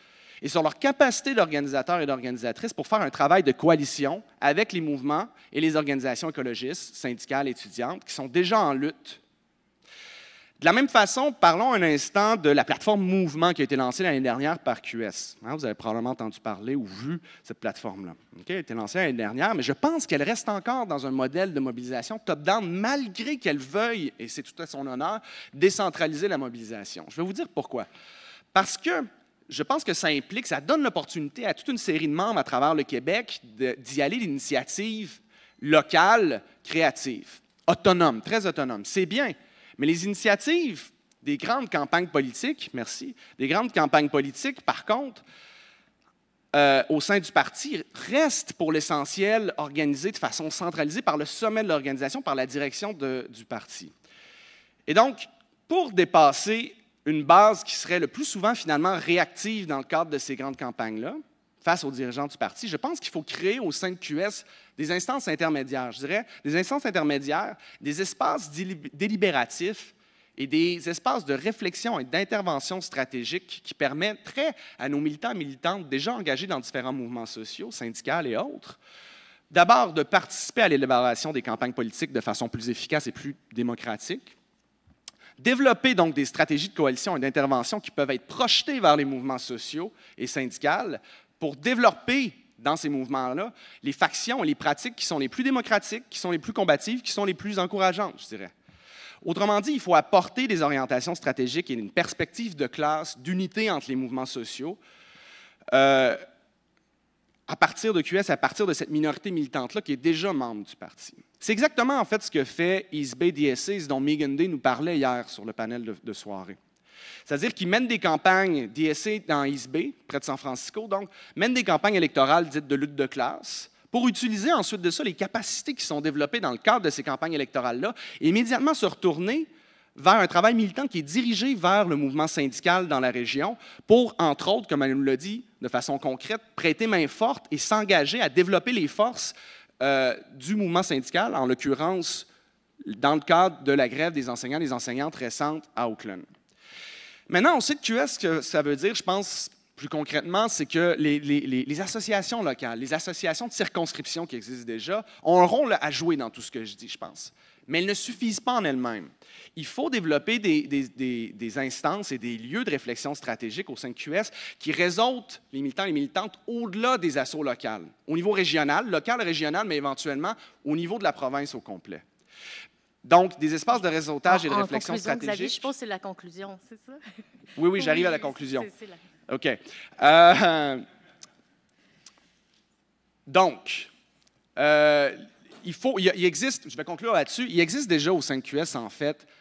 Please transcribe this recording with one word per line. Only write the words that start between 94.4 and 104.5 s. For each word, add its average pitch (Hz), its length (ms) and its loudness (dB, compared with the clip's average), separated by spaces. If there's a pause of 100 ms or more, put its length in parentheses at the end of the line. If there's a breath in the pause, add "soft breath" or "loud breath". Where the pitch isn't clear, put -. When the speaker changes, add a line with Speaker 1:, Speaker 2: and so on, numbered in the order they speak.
Speaker 1:
et 165 40 0
les 147 80 0
pratiques - 420 -4
qui - 80 -8
sont 160 140 -2
les 139 100 -2
plus 254 140 -6
démocratiques, 240 640 0
qui - 100 -12
sont 180 120 -4
les 170 80 0
plus - 160 -10
combatives, 208 480 2
qui - 100 -6
sont 202 140 -2
les 190 80 0
plus 196 240 -6
encourageantes, 190 600 0
je - 100 -18
dirais. 98 220 -12 (720 loud breath)
Autrement 202 380 2
dit, 240 120 -2
il 269 80 -2
faut 175 140 2
apporter 185 520 4
des 185 160 0
orientations 135 520 0
stratégiques 131 560 -2
et 131 40 -4
une 113 160 -6
perspective 180 640 -4
de 143 120 -2
classe, 151 520 -4
d'unité 185 520 -2
entre 151 180 -4
les 131 80 -2
mouvements 131 280 -4
sociaux, 131 540 -8 (960 loud breath)